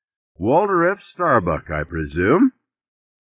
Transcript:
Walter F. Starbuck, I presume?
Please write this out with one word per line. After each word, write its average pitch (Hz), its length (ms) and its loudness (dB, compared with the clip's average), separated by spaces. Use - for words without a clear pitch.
Walter 170 520 0
F. 196 80 -2
Starbuck, 107 560 -2
I 78 140 -6
presume? 87 680 0